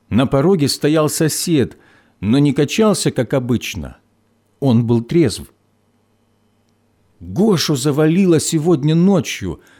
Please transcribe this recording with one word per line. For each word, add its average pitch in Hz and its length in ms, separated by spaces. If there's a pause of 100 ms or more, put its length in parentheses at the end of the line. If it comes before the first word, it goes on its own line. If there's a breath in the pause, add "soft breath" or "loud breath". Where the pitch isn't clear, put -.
На 123 160
пороге 143 420
стоял 151 420
сосед, 156 680 (440 soft breath)
но 113 180
не 143 140
качался, 156 580
как 127 240
обычно. 113 600 (640)
Он 117 280
был 117 160
трезв. 117 500 (1700)
«Гошу 151 560
завалило 156 640
сегодня 156 560
ночью, 165 640 (180 soft breath)